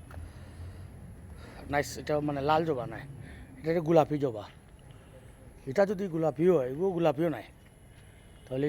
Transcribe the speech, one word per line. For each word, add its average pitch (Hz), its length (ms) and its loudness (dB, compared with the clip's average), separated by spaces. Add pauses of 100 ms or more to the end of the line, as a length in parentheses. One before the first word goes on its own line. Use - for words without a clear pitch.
(1700)
নাইস। 143 180 2 (120)
এটা 151 120 -2 (140)
মানে 139 220 -2
লাল 156 200 6
জবা 123 240 -2
নাই, 110 100 -10 (540)
এটা 156 160 -4
একটা 170 160 2
গোলাপি 151 360 6
জবা। 107 180 -4 (1300)
এটা 196 220 4
যদি 196 120 -2 (120)
গোলাপি 160 280 0 (100)
হয়, 131 180 4
এগুলো 175 260 0
গোলাপিও 160 380 4
নাই, 104 100 -10 (1000)
তাহলে 135 240 0